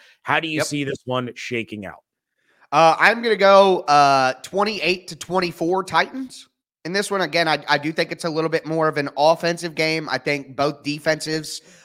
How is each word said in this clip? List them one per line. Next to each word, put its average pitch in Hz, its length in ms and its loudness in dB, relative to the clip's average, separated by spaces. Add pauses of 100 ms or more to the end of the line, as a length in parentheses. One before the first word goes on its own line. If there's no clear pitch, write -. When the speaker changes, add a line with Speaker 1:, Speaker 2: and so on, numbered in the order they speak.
(220)
Speaker 1:
How 147 180 0
do 160 80 -8
you 156 120 -4
Speaker 2:
Yep. 151 60 0
Speaker 1:
see 147 200 -4
this 135 180 -10
one 127 320 -4
shaking 110 500 -8
out? - 180 -16 (680)
Speaker 2:
Uh, 160 280 6
I'm 214 220 4
gonna 233 140 2
go, 196 460 6
uh, 139 520 4 (100)
twenty-eight 180 640 -4
to 160 80 -14
twenty-four 180 680 -2
Titans 196 640 -4 (380)
in 165 80 -8
this 196 180 -2
one. 196 80 -2
Again, 165 300 0
I, 147 180 0
I 147 100 2
do 147 140 -4
think 170 220 -4
it's - 120 -10
a 170 40 -2
little 160 200 -2
bit 160 160 -2
more 160 220 0
of 156 80 -2
an 143 220 -4
offensive 165 580 0
game. 160 340 -2
I 127 80 -2
think 135 380 -6
both 147 280 -4
defensives, 151 800 -4 (240)